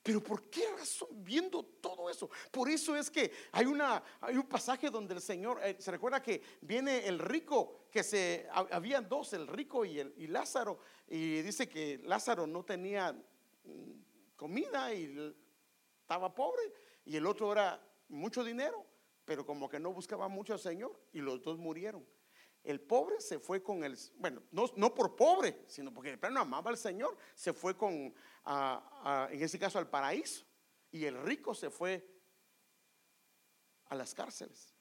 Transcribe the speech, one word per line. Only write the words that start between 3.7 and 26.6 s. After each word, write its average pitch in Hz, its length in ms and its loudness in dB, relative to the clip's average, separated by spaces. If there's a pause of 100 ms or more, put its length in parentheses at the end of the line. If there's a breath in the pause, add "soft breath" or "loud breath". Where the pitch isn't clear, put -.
hay 247 140 0
un 262 120 2
pasaje 262 400 0
donde 208 240 -4
el 180 80 -4
Señor, 196 420 -2
eh, 190 160 0
se - 120 -6
recuerda 247 320 0
que 202 200 0 (200 loud breath)
viene 247 440 2
el 180 120 2
rico, 262 720 2
que 175 120 2
se, 175 480 2
ha-, 190 200 2
habían 214 360 0
dos, 240 280 -2
el 156 120 -4
rico 226 380 -2
y 156 140 -4
el, 139 180 -4
y 160 120 -10
Lázaro, 208 500 -2 (300 loud breath)
y 160 340 0
dice 180 260 -2
que 151 360 -4
Lázaro 196 420 2
no 170 180 -4
tenía, 185 480 -2
mm, - 800 -16 (420)
comida 262 600 -2
y 175 100 -4
l-, 147 300 -8 (640)
estaba 180 340 -2
pobre, 466 380 0 (320 loud breath)
y 151 120 -4
el 156 100 2
otro 208 260 2
era 196 260 4 (300)
mucho 208 340 -2
dinero, 262 440 -2 (400 soft breath)
pero 147 180 -2
como 139 240 -4
que 147 100 -6
no 170 140 -4
buscaba 190 360 -6
mucho 196 260 -4
al 190 60 -4
Señor, 196 380 -6 (140)
y 156 80 -8
los 131 220 -2
dos 165 160 -4
murieron. 170 480 -6 (580 soft breath)
El 147 160 -2
pobre 339 400 4
se - 180 -4
fue 190 240 -2
con 190 220 -2
el, 135 120 -4 (200)
bueno, 156 340 -4
no, 226 260 2
no 208 160 8
por 214 220 4
pobre, 311 540 8
sino 139 260 -10
porque 131 160 -8
de 123 80 -8
plano 254 220 2
amaba 214 300 0